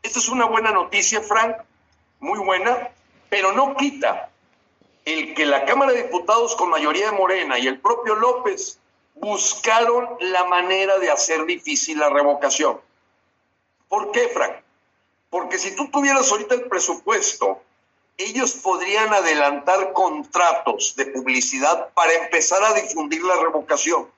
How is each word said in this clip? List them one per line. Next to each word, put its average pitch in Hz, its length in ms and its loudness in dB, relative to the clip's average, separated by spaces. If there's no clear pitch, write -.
Esta 233 160 -6
es 247 100 -2
una 247 160 2
buena 220 260 0
noticia, 202 500 0
Frank, 220 360 0
muy 208 200 -6
buena, 190 500 0
pero 196 220 2
no 277 240 2
quita 269 540 -2
el 156 280 -4
que 302 120 0
la - 200 2
Cámara 269 260 4
de 240 120 2
Diputados 220 520 0
con 175 140 0
mayoría 160 380 0
de 214 100 -2
Morena 180 400 0
y 127 100 0
el 135 120 -4
propio 226 360 0
López 233 640 -2
buscaron 233 920 0
la 180 260 0
manera 185 540 2
de 175 100 0
hacer 156 360 0
difícil 156 540 -4
la 147 100 4
revocación. 143 720 2
¿Por 202 240 -2
qué, 240 180 2
Frank? 127 240 -2
Porque 185 280 -4
si 190 180 -6
tú 285 140 -6
tuvieras 277 420 2
ahorita 214 240 0
el 247 80 -2
presupuesto, 175 1000 -2
ellos 226 360 -4
podrían 196 600 -2
adelantar 175 800 2
contratos 156 1040 0
de 135 80 -2
publicidad 131 880 -2
para 165 200 2
empezar 165 500 2
a 214 100 4
difundir 160 500 -4
la 185 120 2
revocación. 160 720 0